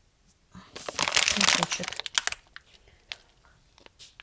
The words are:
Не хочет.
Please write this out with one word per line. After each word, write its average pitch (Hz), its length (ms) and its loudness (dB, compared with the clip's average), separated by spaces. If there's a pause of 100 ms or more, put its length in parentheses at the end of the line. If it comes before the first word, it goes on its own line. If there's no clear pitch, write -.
(540)
Не - 920 0
хочет. - 440 2 (2250)